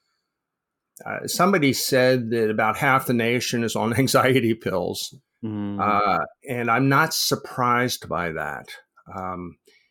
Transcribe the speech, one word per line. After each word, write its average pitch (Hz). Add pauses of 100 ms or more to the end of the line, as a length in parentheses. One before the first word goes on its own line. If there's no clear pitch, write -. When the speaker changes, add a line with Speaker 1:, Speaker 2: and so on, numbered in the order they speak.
(1040)
Speaker 1:
Uh, -
somebody 170
said 127
that 110
about 110
half 135
the 131
nation 117
is 110
on 110
<laughs> 104
anxiety 127
pills. 92 (280)
Speaker 2:
Mm. 104
Speaker 1:
Uh, 101 (240)
and 120
I'm 127
not 151
surprised 123
by 85
that. 73 (500)
Um, 90 (340)